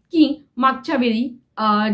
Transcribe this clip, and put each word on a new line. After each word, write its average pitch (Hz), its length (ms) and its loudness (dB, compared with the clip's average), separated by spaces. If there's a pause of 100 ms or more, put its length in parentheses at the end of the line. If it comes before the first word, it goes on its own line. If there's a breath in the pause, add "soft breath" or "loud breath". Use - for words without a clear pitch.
(120)
की 285 320 2 (120)
मागच्या 262 400 -2
वेळी, 240 420 -2 (180)
अ, 214 380 0